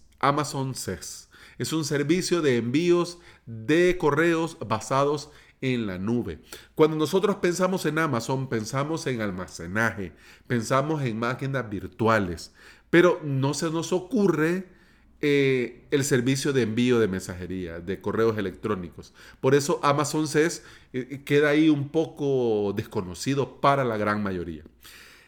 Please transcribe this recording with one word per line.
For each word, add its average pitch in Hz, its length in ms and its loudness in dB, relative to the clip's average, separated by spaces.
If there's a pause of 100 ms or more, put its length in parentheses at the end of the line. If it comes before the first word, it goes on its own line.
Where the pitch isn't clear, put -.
(200)
Amazon 139 540 -2
ces. - 560 -10 (280)
Es 127 160 -4
un 160 100 -2
servicio 151 580 0
de 135 140 4
envíos 170 640 2 (260)
de 151 540 2
correos 160 640 2
basados 139 640 0 (320)
en 127 260 -2
la 92 100 -6
nube. 98 420 -2 (340)
Cuando 156 220 4
nosotros 190 400 0
pensamos 180 500 0
en 156 140 -2
Amazon, 135 480 -2
pensamos 135 600 -4
en 127 120 -2
almacenaje, 95 920 -4 (340)
pensamos 135 560 0
en 110 160 -4
máquinas 127 500 -4
virtuales, 98 840 -2 (360)
pero 170 360 6
no 135 280 0
se 160 160 -4
nos 160 220 -4
ocurre, 185 880 0 (420)
eh, 139 720 0
el 143 140 2
servicio 135 480 0
de 131 80 4
envío 120 400 2
de 104 80 4
mensajería, 90 720 -8
de 92 180 -6
correos 107 380 0
electrónicos. 95 760 -6 (280)
Por 131 120 6
eso 143 300 2
Amazon 143 460 0
ces, 156 340 0 (300)
eh, 131 320 -8
queda 147 240 4
ahí 156 180 4
un 143 220 4
poco 127 840 0
desconocido 107 880 -4
para 139 240 2
la 113 140 -2
gran 104 260 0
mayoría. 85 400 -6 (640)